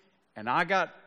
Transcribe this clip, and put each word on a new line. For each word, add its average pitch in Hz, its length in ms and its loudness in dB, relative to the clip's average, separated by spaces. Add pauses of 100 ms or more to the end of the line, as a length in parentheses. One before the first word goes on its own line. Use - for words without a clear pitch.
(360)
and 110 140 -8
I 160 160 2
got 180 280 0 (140)